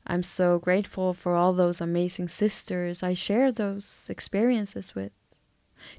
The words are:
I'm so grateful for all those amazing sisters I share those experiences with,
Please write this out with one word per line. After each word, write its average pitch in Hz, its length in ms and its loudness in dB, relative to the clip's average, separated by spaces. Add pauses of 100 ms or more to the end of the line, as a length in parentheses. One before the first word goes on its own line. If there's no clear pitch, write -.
I'm 175 200 0
so 175 340 4
grateful 185 560 0
for 180 220 0
all 180 160 6
those 175 280 2
amazing 175 460 0
sisters 180 760 -2
I 180 120 0
share 240 380 2
those 202 580 -6
experiences 202 840 -2
with, 196 160 -8 (880)